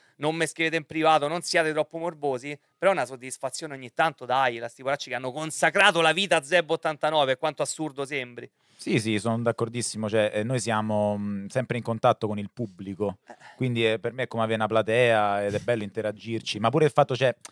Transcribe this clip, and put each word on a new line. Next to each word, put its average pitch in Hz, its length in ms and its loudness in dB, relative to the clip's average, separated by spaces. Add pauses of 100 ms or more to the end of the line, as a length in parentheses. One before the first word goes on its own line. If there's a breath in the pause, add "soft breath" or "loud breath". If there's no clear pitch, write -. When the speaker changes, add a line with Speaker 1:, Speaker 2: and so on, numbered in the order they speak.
(160 soft breath)
Speaker 1:
non 156 200 -2
mi 165 100 0
scrivete 160 300 -2
in 156 80 -4
privato, 156 440 2
non 170 140 -4
siate 160 300 2
troppo 151 260 -4
morbosi", 147 580 -6 (200)
però 190 160 4
una 143 140 -2
soddisfazione 131 680 -10
ogni 131 200 -14
tanto 160 320 0
dai, 123 320 2
la 117 100 -8
sti - 140 -20
poracci 135 280 -2
che 123 60 -4
hanno 131 160 -6
consacrato 165 680 2
la 160 120 4
vita 175 240 0
a 160 60 2
Zeb 156 280 0
ottantanove, 156 560 0
per 131 120 0
quanto 156 240 -2
assurdo 143 420 -6
sembri. 123 440 -8 (280)
Speaker 2:
Sì, 151 240 0
sì, 107 180 0
sono 113 240 -2
d'accordissimo, 113 680 -4
cioè, 107 240 2
eh, 107 120 0
noi 123 160 -2
siamo, 107 580 0
mm, 101 280 -6
sempre 120 320 -4
in 113 40 -8
contatto 113 460 0
con 104 100 -4
il 104 140 -6
pubblico, 98 720 -6
Speaker 1:
Eh. - 80 -20 (220 loud breath)
Speaker 2:
quindi, 120 340 0
eh, 110 80 0
per 117 140 -6
me 127 120 -6
è - 40 -4
come 113 160 -2
avere 110 140 0
una 107 100 0
platea 107 800 4
ed 104 80 -2
è 104 40 0
bello 117 240 -2
interagirci, 107 800 -6
ma 113 80 4
pure 156 160 4
il 143 80 4
fatto, 135 240 4
cioè, 127 180 2 (180)